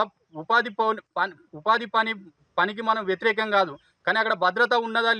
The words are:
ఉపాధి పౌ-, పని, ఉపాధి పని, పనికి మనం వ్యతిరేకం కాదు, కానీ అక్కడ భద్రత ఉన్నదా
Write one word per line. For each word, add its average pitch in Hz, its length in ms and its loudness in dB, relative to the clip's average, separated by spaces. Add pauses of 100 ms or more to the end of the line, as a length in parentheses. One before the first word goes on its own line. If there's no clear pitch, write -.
(420)
ఉపాధి 226 380 0
పౌ-, 220 240 0 (140)
పని, 180 160 -2 (260)
ఉపాధి 226 360 0
పని, 220 180 0 (440)
పనికి 202 320 0
మనం 220 200 0
వ్యతిరేకం 214 380 0 (100)
కాదు, 180 160 2 (340)
కానీ 208 140 2
అక్కడ 220 220 0
భద్రత 220 300 2 (140)
ఉన్నదా 226 320 0